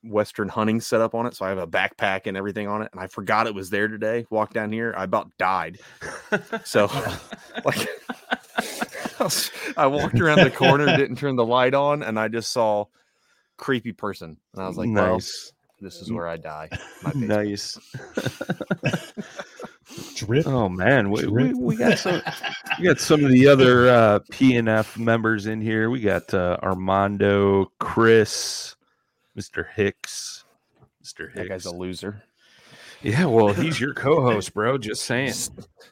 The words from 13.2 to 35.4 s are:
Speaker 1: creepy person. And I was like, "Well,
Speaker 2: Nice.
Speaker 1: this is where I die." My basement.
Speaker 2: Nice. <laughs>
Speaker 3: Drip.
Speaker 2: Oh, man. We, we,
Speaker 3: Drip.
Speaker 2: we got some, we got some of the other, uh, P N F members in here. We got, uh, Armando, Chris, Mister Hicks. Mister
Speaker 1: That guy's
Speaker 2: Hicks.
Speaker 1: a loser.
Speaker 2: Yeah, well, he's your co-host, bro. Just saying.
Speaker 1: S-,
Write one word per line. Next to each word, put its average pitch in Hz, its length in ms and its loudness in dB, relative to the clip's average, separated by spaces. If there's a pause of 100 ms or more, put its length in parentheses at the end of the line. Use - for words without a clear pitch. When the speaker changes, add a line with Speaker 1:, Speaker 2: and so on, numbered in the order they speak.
Speaker 1:
creepy 117 360 -4
person. 90 440 -10 (180)
And 95 80 -12
I 92 40 -8
was 90 100 -8
like, 101 160 -4
"Well, 92 220 2
Speaker 2:
Nice. - 380 -10 (280)
Speaker 1:
this 95 200 -18
is 90 100 -12
where 85 160 -6
I 85 100 -8
die." 78 320 -14 (360)
My 143 80 -6
basement. 127 160 -4
Speaker 2:
Nice. 104 580 -4
<laughs> - 2250 -10
Speaker 3:
Drip. 127 320 0
Speaker 2:
Oh, 123 200 2
man. 98 420 2
We, 104 160 0
we, 107 180 2
Speaker 3:
Drip. 254 120 0
Speaker 2:
we 247 200 -2
got 233 220 2
some, 180 220 -2 (580)
we 170 60 -4
got 160 140 4
some 151 260 2
of 139 60 4
the 127 160 8
other, 127 420 8
uh, 113 300 6 (140)
P 131 240 4
N 117 100 0
F 110 320 0
members 110 480 0
in 110 140 -6
here. 110 300 0
We 127 100 -4
got, 92 340 0
uh, 90 280 0
Armando, 98 1160 2
Chris, - 960 2 (600)
Mister - 400 -10
Hicks. - 680 -6 (560)
Mister - 340 -16
Speaker 1:
That 92 140 -10
guy's 92 160 -10
Speaker 2:
Hicks. - 20 -10
Speaker 1:
a 90 100 -10
loser. 92 460 -10 (800)
Speaker 2:
Yeah, 143 240 0
well, 113 260 6
he's 139 280 -2
your 131 140 -4
co-host, 123 600 0
bro. 120 240 0
Just 107 260 -8
saying. 127 260 -2
Speaker 1:
S-, - 200 -8 (420)